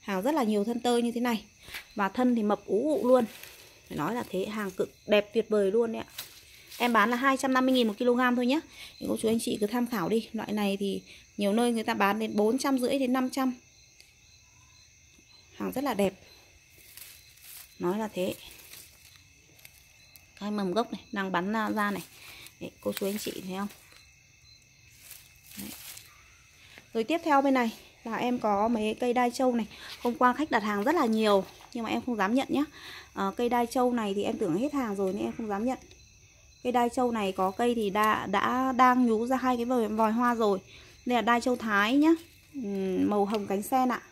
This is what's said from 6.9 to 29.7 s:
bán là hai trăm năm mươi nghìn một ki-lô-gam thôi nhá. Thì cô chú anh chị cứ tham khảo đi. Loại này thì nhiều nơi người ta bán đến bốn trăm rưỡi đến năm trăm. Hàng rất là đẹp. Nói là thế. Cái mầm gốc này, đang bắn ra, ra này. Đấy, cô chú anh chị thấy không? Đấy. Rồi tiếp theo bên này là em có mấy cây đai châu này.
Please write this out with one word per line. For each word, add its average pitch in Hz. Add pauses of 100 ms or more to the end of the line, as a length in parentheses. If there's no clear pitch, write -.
bán 214
là 240
hai 269
trăm 269
năm 262
mươi 262
nghìn 240
một 202
ki-lô-gam 247
thôi 247
nhá. 277 (400)
Thì -
cô 220
chú 220
anh 226
chị 233
cứ 208
tham 240
khảo 185
đi. 220
Loại 214
này 202
thì 190 (360)
nhiều 202
nơi 240
người 226
ta 233
bán 208
đến 220
bốn 220
trăm 269
rưỡi 254
đến 247
năm 262
trăm. 262 (2000)
Hàng 196
rất 254
là 277
đẹp. 190 (1700)
Nói 180
là 220
thế. 190 (2000)
Cái 208
mầm 196
gốc 226
này, 196 (100)
đang 190
bắn 185
ra, 214
ra 208
này. 180 (560)
Đấy, - (100)
cô 208
chú 202
anh 208
chị -
thấy 185
không? 202 (1900)
Đấy. 202 (1200)
Rồi 226
tiếp 320
theo 285
bên 277
này 233 (320)
là 226
em 247
có 208
mấy 220
cây 247
đai 240
châu 254
này. 220 (340)